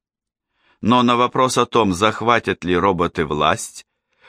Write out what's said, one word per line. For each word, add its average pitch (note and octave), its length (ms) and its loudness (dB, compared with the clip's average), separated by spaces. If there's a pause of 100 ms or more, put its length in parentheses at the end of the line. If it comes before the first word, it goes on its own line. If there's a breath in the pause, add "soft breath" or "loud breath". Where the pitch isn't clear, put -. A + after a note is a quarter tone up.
(800)
Но B2 220 2
на A#2+ 140 2
вопрос B2 420 0
о A#2+ 80 2
том, G#2+ 280 2
захватят G#2+ 720 0
ли F2+ 120 0
роботы F2 500 0
власть, D2+ 600 -4 (420 soft breath)